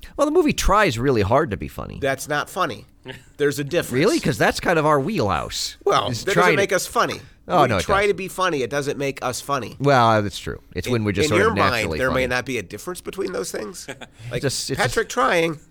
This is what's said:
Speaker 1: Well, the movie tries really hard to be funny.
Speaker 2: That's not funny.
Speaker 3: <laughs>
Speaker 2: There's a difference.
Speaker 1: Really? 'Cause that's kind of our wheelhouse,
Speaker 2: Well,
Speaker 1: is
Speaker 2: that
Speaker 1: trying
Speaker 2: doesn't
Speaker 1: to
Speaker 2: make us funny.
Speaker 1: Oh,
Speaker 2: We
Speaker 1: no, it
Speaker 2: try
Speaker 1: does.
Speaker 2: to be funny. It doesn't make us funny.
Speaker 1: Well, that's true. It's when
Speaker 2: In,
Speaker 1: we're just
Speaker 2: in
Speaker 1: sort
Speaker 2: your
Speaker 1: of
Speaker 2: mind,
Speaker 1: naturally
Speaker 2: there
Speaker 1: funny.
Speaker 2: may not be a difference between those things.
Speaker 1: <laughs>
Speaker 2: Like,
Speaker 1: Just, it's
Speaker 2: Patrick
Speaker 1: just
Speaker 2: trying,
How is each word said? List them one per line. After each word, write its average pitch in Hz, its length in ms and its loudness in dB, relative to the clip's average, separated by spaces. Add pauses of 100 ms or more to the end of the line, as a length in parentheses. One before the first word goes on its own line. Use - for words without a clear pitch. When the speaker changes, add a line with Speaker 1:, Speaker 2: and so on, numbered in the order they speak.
(160)
Speaker 1:
Well, 285 100 2
the 302 60 0
movie 311 200 4
tries 180 460 2
really 123 240 2
hard 117 300 2
to 92 40 -4
be 67 120 -8
funny. 50 340 -12
Speaker 2:
That's 135 260 -2
not 147 220 -4
funny. 143 340 -4 (220)
Speaker 3:
<laughs> - 320 -18
Speaker 2:
There's 143 200 2
a 147 60 -2
difference. 156 280 -2
Speaker 1:
Really? 208 280 4
'Cause 131 160 0
that's 170 240 2
kind 175 180 2
of 147 60 2
our 151 160 4
wheelhouse, 104 840 -2
Speaker 2:
Well, - 260 2
Speaker 1:
is 117 140 -6
Speaker 2:
that 196 80 0
Speaker 1:
trying 175 140 4
Speaker 2:
doesn't 165 100 4
Speaker 1:
to - 60 2
Speaker 2:
make 196 100 0
us 180 140 0
funny. 151 340 -2 (260)
Speaker 1:
Oh, 175 160 4
Speaker 2:
We 131 60 4
Speaker 1:
no, 151 80 0
it 180 60 0
Speaker 2:
try 196 200 2
Speaker 1:
does. 208 80 2
Speaker 2:
to 190 40 0
be 185 140 -8
funny. 170 340 -2
It 110 80 -4
doesn't 139 260 -4
make 139 260 -6
us 123 200 -4
funny. 131 360 -4
Speaker 1:
Well, 120 440 6
that's 101 160 -6
true. - 240 -10 (120)
It's 92 140 -6
when 120 140 0
Speaker 2:
In, - 20 -2
Speaker 1:
we're 104 80 2
just 80 140 2
Speaker 2:
in - 20 2
Speaker 1:
sort - 140 2
Speaker 2:
your 220 80 4
Speaker 1:
of - 80 0
Speaker 2:
mind, - 160 2
Speaker 1:
naturally 104 240 -2
Speaker 2:
there 131 100 0
Speaker 1:
funny. 131 140 0
Speaker 2:
may 127 40 0
not 123 200 -2
be 131 100 -4
a 107 60 -4
difference 104 400 -12
between 190 300 -8
those 185 200 -6
things. 202 340 -10 (220)
Speaker 1:
<laughs> 113 220 -16
Speaker 2:
Like, 123 100 -6
Speaker 1:
Just, - 300 -4
it's 135 100 -2
Speaker 2:
Patrick 226 280 0
Speaker 1:
just - 60 -10
Speaker 2:
trying, 170 440 0 (120)